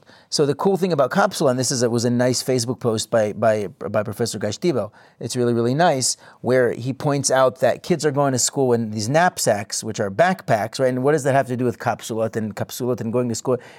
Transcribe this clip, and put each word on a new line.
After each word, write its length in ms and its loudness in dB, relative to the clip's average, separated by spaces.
So 160 0
the 80 2
cool 220 0
thing 160 0
about 180 2
capsula, 420 2
and 60 0
this 140 0
is, 100 -2
it 80 2
was 140 0
a 60 2
nice 340 0
Facebook 380 -2
post 280 -2
by, 220 2
by, 360 0
by 360 -4
Professor 340 -4
Guy 120 -4
Stiebel, 420 -2
it's 160 -8
really, 160 2
really 200 0
nice, 440 0
where 320 4
he 180 -6
points 400 -2
out 300 2
that 220 0
kids 220 0
are 60 2
going 220 0
to 40 0
school 360 0
in 180 0
these 160 -4
knapsacks, 760 0
which 200 -6
are 100 -2
backpacks, 680 0
right? 120 2
And 140 0
what 100 4
does 100 0
that 120 2
have 120 2
to 80 -4
do 80 0
with 160 0
capsulat 560 -4
and 180 -4
capsulat 460 -4
and 140 -4
going 160 0
to 60 -2
school? 220 0